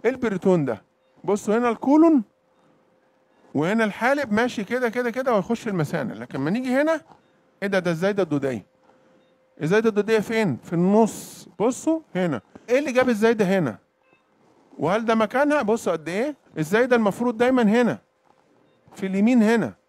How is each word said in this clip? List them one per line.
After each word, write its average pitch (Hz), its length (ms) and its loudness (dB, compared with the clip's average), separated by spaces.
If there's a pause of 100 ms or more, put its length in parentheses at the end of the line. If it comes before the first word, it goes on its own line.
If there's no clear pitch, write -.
إيه 226 60 2
البريتون 196 540 0
ده؟ 127 180 -4 (420)
بصوا 202 340 0
هنا 240 100 0
الكولون 285 540 4 (1300)
وهنا 190 300 0
الحالب 240 480 -2
ماشي 233 320 -2
كده 240 240 -4
كده 233 220 -4
كده 254 240 -2
ويخش 226 340 -2
المثانة، 156 460 -4
لكن 123 240 -10
لما 139 120 -2
نيجي 254 300 -2
هنا 311 200 0 (640)
إيه 196 60 -4
ده؟ 196 100 0
ده 180 120 0
الزايدة 190 320 0
الدودية. 139 440 -4 (960)
الزايدة 208 260 2
الدودية 208 300 0
فين؟ 208 460 -2
في - 80 -10
النص. 190 760 0 (100)
بصوا 262 420 -2 (160)
هنا، 175 240 -2 (280)
إيه 240 100 2
اللي 294 140 -2
جاب 247 160 2
الزايدة 220 360 2
هنا؟ 175 340 0 (1000)
وهل 190 260 0
ده 226 100 0
مكانها؟ 262 480 0
بصوا 220 300 -2
قد 160 160 -6
إيه؟ 233 260 -4 (240)
الزايدة 220 380 2
المفروض 233 400 -2
دايما 247 260 2
هنا، 214 360 2 (960)
في - 120 -8
اليمين 214 360 2
هنا. 208 320 2 (140)